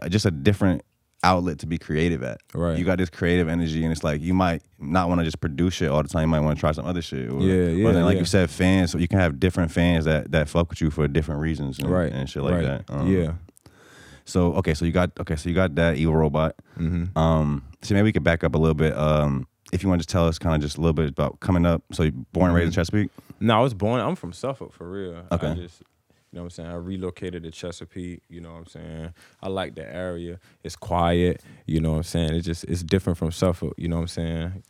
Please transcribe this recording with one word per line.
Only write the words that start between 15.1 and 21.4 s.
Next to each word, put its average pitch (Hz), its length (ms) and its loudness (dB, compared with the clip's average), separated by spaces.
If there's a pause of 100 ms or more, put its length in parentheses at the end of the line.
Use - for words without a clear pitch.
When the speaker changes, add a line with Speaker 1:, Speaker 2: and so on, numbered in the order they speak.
Speaker 1:
okay, 82 160 -4
so 85 120 -6
you 85 60 -2
got 87 220 2
that 82 200 4
Evil 78 200 2
Robot. 78 400 2 (220)
Speaker 2:
Mm-hmm. 85 400 -2
Speaker 1:
Um, 78 440 2 (180)
so - 140 -2
maybe 101 100 6
we 107 80 4
could 76 120 0
back 85 200 2
up - 100 0
a 82 40 2
little 80 160 4
bit. 78 220 2
Um, 73 500 2 (260)
if 87 100 -2
you 98 60 0
wanna 90 120 4
just 80 100 -8
tell 85 160 4
us 80 120 0
kinda 80 200 0
just 73 180 -4
a 71 60 -6
little 82 120 4
bit 78 140 0
about 71 320 -4